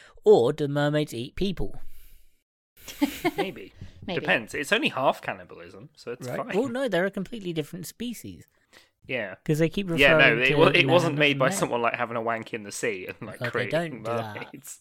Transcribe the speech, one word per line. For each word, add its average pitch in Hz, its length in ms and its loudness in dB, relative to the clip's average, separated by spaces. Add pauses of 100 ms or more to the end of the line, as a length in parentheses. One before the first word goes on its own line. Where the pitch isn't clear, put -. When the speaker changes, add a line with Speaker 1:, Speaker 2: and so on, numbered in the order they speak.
(240)
Speaker 1:
Or 151 280 8
do 151 140 0
mermaids 147 480 0
eat 120 220 -8
people? - 420 -2 (1600)
Speaker 2:
Maybe. 143 420 -6
Speaker 3:
<laughs> - 280 -16
Maybe. 170 140 -2
Speaker 2:
Depends. 151 340 0
It's 147 180 -2
only 240 180 2
half 139 300 0
cannibalism, 95 760 -12
so - 160 -12
it's 123 160 -10
Speaker 1:
Right. 123 80 -6
Speaker 2:
fine. 180 200 -4
Speaker 1:
Well, 254 120 0
no, 254 200 -4
they're 180 180 2
a 196 40 0
completely 190 420 -8
different 160 340 -8
species. 214 600 -12 (640)
Speaker 2:
Yeah. 107 260 -6 (100)
Speaker 1:
'Cause 151 140 0
they 160 100 4
keep 190 220 -4
Speaker 2:
Yeah, 139 220 6
no, - 60 6
Speaker 1:
referring 123 240 6
Speaker 2:
it 131 80 4
Speaker 1:
to 135 60 2
Speaker 2:
wa-, 156 120 8
it 175 180 4
wasn't 165 280 4
Speaker 1:
man 143 40 -4
Speaker 2:
made 143 220 4
by 131 60 4
Speaker 1:
and 180 60 2
man. 196 60 -4
Speaker 2:
someone, 120 240 -2
like, 117 120 0
having 117 220 -4
a 117 60 -2
wank 117 320 -4
in 110 80 -8
the 101 80 -12
sea 98 380 -6
and, 98 80 -10 (100)
like, 95 160 -12
Speaker 1:
Okay, - 80 -2
Speaker 2:
creating 117 540 -4
Speaker 1:
don't 117 120 -4
do 113 60 -4
that. 107 140 -10
Speaker 2:
mermaids. - 440 -16